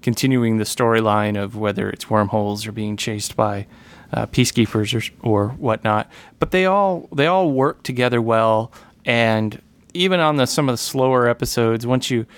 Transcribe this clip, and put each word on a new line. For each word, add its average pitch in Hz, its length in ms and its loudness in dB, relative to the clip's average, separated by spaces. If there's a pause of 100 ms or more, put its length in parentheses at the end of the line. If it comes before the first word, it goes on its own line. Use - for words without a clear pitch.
continuing 120 560 0
the 107 80 -2
storyline 104 760 0
of 101 140 -8
whether 101 340 -4
it's - 200 -12
wormholes 104 580 -2
or 107 60 -10
being 107 240 -6
chased 104 400 -6
by, 104 300 -2 (440)
uh, 113 140 -4
peacekeepers 110 680 0 (300)
or, 117 60 0 (160)
or 107 60 -4
whatnot. 110 600 -2 (280)
But - 120 0
they 185 140 2
all, 190 500 0
they 143 120 2
all 180 240 2
work 135 320 0
together 123 380 0
well, 113 480 2 (360)
and 110 560 0 (340)
even 185 240 4
on 151 160 2
the, 131 100 2
some 139 240 0
of 123 40 0
the 117 40 -2
slower 131 500 2
episodes, 117 600 0
once 127 240 -2
you, 117 160 -2 (100)